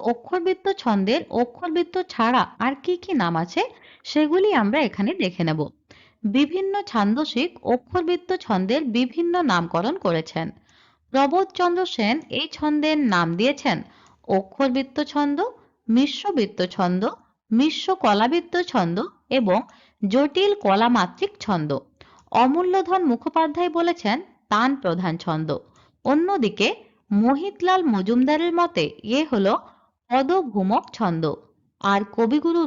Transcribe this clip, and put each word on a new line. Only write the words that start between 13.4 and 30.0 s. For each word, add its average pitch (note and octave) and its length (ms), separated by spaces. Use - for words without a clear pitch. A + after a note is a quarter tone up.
অক্ষরবৃত্ত C4 760
ছন্দ, C#4+ 340
মিশ্রবৃত্ত C4 720
ছন্দ, F#3 340
মিশ্র C4+ 440
কলাবৃত্ত C4+ 600
ছন্দ F3 300
এবং A3+ 300
জটিল D4 540
কলামাত্রিক A3+ 840
ছন্দ। D#3 320
অমূল্যধন F4+ 760
মুখোপাধ্যায় D#4 640
বলেছেন E4+ 460
তান A3+ 260
প্রধান F3+ 420
ছন্দ। D#3 320
অন্যদিকে D4 600
মোহিতলাল F4 760
মজুমদারের C4 680
মতে E4+ 300
এ - 80
হলো G#3 280